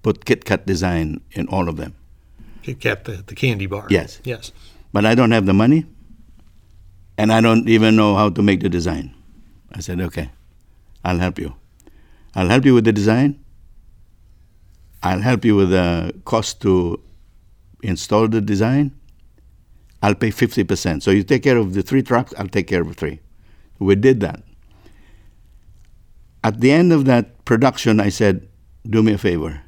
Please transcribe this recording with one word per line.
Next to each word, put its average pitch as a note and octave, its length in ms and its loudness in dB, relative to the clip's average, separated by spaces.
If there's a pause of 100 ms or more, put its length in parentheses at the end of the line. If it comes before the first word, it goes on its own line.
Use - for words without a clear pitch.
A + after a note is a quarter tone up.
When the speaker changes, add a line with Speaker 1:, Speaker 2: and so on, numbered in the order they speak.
Speaker 1:
put G#2+ 220 -4
KitKat - 420 -2
design E2+ 540 -4 (120)
in G2 160 -8
all F#2 200 -4
of D#2 80 -8
them." D2+ 180 -12 (680)
Speaker 2:
KitKat, A#2 420 -6
the, G2 220 -14
the - 80 -18
candy G#2+ 320 -4
bar. G2 240 -10
Speaker 1:
Yes. D#3 340 -2
Speaker 2:
Yes. - 280 -12 (400)
Speaker 1:
"But G2+ 120 0
I A2+ 100 4
don't A#2+ 160 2
have A2 160 2
the F#2+ 60 2
money, C3 320 2 (1300)
and A2 140 2
I A2+ 80 4
don't A2+ 280 4
even A2 280 4
know G#2 200 4
how G#2 140 2
to F#2+ 120 -2
make G2 180 2
the G2 80 -2
design." D#2+ 460 -4 (580)
I - 80 -14
said, F2+ 200 -8
"Okay, E2 300 -8 (760)
I'll F2+ 140 -2
help F#2 200 -4
you. C#2 160 -10 (800)
I'll F#2 140 -2
help B2 160 2
you C3 100 6
with A2+ 100 4
the A2+ 80 4
design. A#2 460 0 (1600)
I'll F#2 200 -2
help A#2 220 0
you G#2+ 120 4
with F#2+ 140 4
the F2 420 0 (120)
cost - 360 -4
to F2+ 400 0 (840)
install G#2+ 460 0
the A2 120 0
design. A#2 520 0 (1120)
I'll G2+ 120 0
pay A2 160 -2
fifty A2+ 320 -2
percent. F2 400 -4
So - 80 0
you G2 140 2
take C3 180 0
care C3 140 2
of G2 180 -2
the G2 80 -2
three C3 200 -2
trucks, A#2 360 -2
I'll G2 100 -8
take F#2 200 -4
care F2+ 120 -2
of E2 80 -6
the - 60 -14
three." D2+ 260 -10 (600)
We G2 160 2
did A#2+ 240 2
that. - 220 -6 (2000)
At A2 160 -2
the B2+ 100 4
end E3+ 220 4
of C#3 140 2
that A#2+ 400 0
production, A#2 520 2
I G2+ 120 0
said, G2 360 0 (380)
"Do A2 180 0
me A2 120 2
a E2+ 40 -4
favor. D#2+ 500 -4